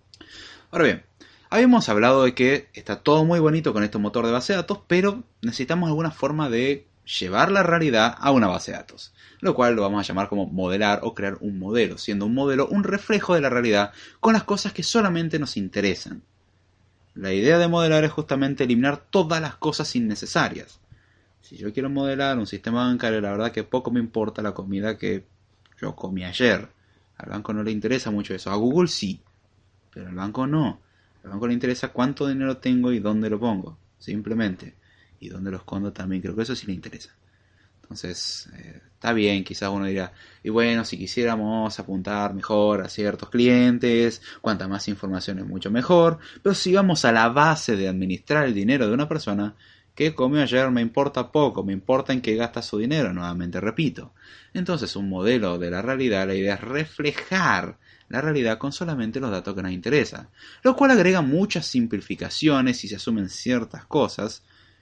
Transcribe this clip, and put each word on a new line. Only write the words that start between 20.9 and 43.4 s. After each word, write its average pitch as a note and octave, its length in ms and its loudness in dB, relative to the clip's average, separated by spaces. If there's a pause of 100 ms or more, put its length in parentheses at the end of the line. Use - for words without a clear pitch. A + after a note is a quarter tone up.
Si - 160 -20
yo G#2 160 -8
quiero C3 160 -4
modelar C#3 500 -2
un G#2+ 80 -2
sistema A#2 380 -2
bancario, A#2 380 0
la G2+ 80 -4
verdad G#2+ 220 -2
que G#2+ 120 -4
poco B2 260 -4
me A#2+ 100 0
importa A2 420 -4
la G#2 100 -4
comida G2 460 -6
que G2 260 -4 (560)
yo G#2 160 -10
comí F#2 280 -8
ayer. G2+ 440 0 (480)
Al - 140 -14
banco G#2+ 240 -8
no G#2+ 80 -4
le G#2+ 80 -4
interesa A2 400 -2
mucho G2+ 240 -4
eso. F#2+ 160 -8
A G2 60 -2
Google C#3 320 2
sí, - 340 -6 (720)
pero F#2 140 -16
al F2+ 60 -12
banco G#2+ 320 -6
no. C#3+ 360 0 (420)
Al G2 60 -16
banco G#2 160 -4
le A#2+ 80 0
interesa B2 340 -2
cuánto C#3 400 -2
dinero C3+ 300 -2
tengo B2 340 2
y A#2+ 60 0
dónde G#2+ 320 -2
lo G#2 100 -2
pongo, G#2+ 380 -4 (200)
simplemente. G#2 800 -4 (440)
Y - 100 -14
dónde F#2+ 200 -10
lo F#2 60 -6
escondo G2 360 -8
también, F#2+ 300 -6
creo F#2+ 140 -8
que A2 60 -2
eso B2 120 -6
sí A#2 140 -10
le F#2+ 60 -6
interesa. - 380 -14 (720)
Entonces, - 720 -10
eh, D#2+ 260 -20 (140)
está A#2 180 -4
bien, G2+ 300 2
quizás G2+ 280 -8
uno G2 160 -4
dirá, F#2+ 260 -4 (320)
y - 60 -6
bueno, A#2 340 2
si F#2+ 120 -10
quisiéramos A2 840 -2
apuntar G2+ 540 -4
mejor G#2 480 2
a F#2+ 60 -10
ciertos G#2 400 -4
clientes, A#2+ 920 4 (180)